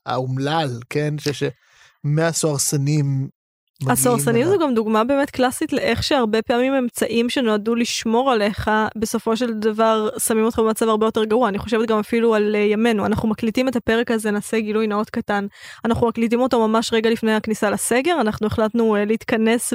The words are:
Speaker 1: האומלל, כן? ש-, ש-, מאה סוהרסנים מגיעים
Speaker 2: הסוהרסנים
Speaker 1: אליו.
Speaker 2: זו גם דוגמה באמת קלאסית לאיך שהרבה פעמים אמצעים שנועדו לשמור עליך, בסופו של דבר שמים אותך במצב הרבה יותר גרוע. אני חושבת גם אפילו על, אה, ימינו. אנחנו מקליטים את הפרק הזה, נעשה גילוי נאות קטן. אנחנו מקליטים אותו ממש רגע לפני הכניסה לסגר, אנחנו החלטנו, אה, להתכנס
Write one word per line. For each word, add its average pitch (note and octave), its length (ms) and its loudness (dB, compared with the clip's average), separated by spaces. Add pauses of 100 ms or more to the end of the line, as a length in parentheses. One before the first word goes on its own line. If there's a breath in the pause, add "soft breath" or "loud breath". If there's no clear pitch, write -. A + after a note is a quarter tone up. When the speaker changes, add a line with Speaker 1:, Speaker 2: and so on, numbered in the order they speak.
Speaker 1:
האומלל, C3 720 -2 (100)
כן? D3 300 -2
ש-, D3 100 -4
ש-, C#3+ 140 -4 (600 soft breath)
מאה D#3+ 280 0
סוהרסנים C#3+ 960 0 (540)
מגיעים C#3 120 -2
Speaker 2:
הסוהרסנים A#3+ 540 2
Speaker 1:
אליו. F#4+ 60 2
Speaker 2:
זו F#4+ 60 2
גם D4 140 2
דוגמה A3 300 2
באמת C#4 260 0
קלאסית C4 440 -2
לאיך - 300 0
שהרבה A3+ 380 2
פעמים B3+ 320 0
אמצעים A#3+ 560 0
שנועדו A3 460 0
לשמור A#3 560 0
עליך, G#3+ 400 0 (260)
בסופו A3+ 400 -2
של A#3 160 -2
דבר A3 640 0
שמים A3 280 0
אותך A#3+ 140 -2
במצב A3 300 0
הרבה A3 160 2
יותר A3 180 0
גרוע. A3 260 0
אני F#3+ 100 -4
חושבת A3+ 280 -2
גם A3 120 2
אפילו A3+ 360 2
על, G#3 200 2
אה, G#3 40 2
ימינו. G#3 460 2
אנחנו G#3+ 240 0
מקליטים A#3 380 0
את B3+ 80 -2
הפרק A#3 360 0
הזה, A3 200 -2
נעשה G#3 280 -2
גילוי G#3+ 280 -2
נאות G#3 220 -4
קטן. G3+ 380 -4 (380 loud breath)
אנחנו A#3 220 2
מקליטים A#3 340 0
אותו A#3+ 260 2
ממש A3 260 0
רגע A3+ 160 2
לפני A3 260 0
הכניסה G#3+ 340 -2
לסגר, C4 520 0
אנחנו G#3+ 260 0
החלטנו, A3 480 2
אה, G#3 100 0
להתכנס A3+ 680 0